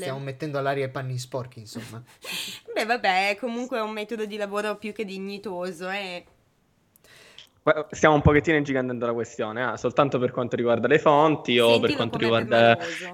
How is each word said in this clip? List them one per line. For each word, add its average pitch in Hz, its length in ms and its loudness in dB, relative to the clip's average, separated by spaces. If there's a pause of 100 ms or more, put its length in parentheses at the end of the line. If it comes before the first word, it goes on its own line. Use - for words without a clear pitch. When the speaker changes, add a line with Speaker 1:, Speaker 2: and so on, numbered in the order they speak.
Speaker 1:
Stiamo 139 180 -6
mettendo 139 380 -6
all'aria 139 280 -2
i 127 60 -6
panni 131 260 -6
sporchi, 123 420 -10
insomma. 113 440 -14 (180)
Speaker 2:
<laughs> - 520 -12
Beh, 294 120 -2
vabbè, 202 540 0
comunque 247 380 -6
è 220 40 -2
un 214 100 -4
metodo 214 340 -6
di 208 120 -10
lavoro 208 400 -4
più 208 160 -10
che 214 120 -8
dignitoso, 190 840 -8
eh. 185 360 -8 (1400)
Speaker 3:
Beh, 151 280 0
stiamo 156 240 4
un 147 80 4
pochettino 151 340 4
ingigantendo 127 480 -2
la 117 80 -2
questione, 113 600 -6
eh, 107 40 -8
soltanto 139 400 2
per 123 140 0
quanto 120 240 -4
riguarda 117 320 2
le 147 100 6
fonti 147 600 4
o 117 200 6
Speaker 2:
Sentilo - 0 -
Speaker 3:
per 117 140 2
quanto 113 240 -4
Speaker 2:
com'è - 0 -
Speaker 3:
riguarda 117 580 4
Speaker 2:
permaloso. - 380 -8